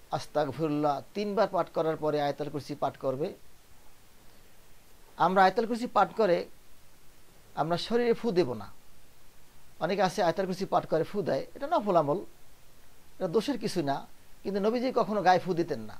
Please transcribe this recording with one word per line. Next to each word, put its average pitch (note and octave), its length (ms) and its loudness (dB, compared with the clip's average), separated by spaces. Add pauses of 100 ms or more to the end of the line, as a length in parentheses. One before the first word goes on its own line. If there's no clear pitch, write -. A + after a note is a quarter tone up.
(120)
আস্তাগফিরুল্লাহ D3 920 0 (120)
তিনবার G3+ 380 2
পাঠ E3+ 180 0
করার D#3+ 280 0
পরে D3 240 0
আয়াতুল C#3+ 280 -2
কুরসি C#3+ 260 -6
পাঠ C#3 220 -2
করবে।" C#3 360 -2 (1800)
আমরা F#3 260 6
আয়াতুল F#3+ 220 6
কুরসি A#3 220 -4
পাঠ F#3+ 280 2
করে F#3 300 4 (1120)
আমরা D#3+ 220 0
শরীরে A#3 360 2
ফু A3+ 180 0
দেব E3+ 220 4
না। G#2+ 180 -8 (1080)
অনেকে F#3 220 0
আছে F#3 220 2
আয়াতুল F3 220 2
কুরসি F#3 200 -4
পাঠ F3 200 2
করে D#3+ 180 2
ফু G3+ 180 -2
দেয়, D#3 240 0 (100)
এটা C#4+ 120 -6
নফল A3+ 280 2
আমল, D#3 220 4 (1000)
এটা F#3 80 -2
দোষের A3 320 0
কিছু F#3 220 0
না, C#3 260 -2 (360)
কিন্তু G3 180 -2
নবীজি A#3+ 340 2
কখনো G#3 260 2
গায়ে F3+ 180 8
ফু F3+ 140 0
দিতেন E3 260 0
না। G#2+ 200 -10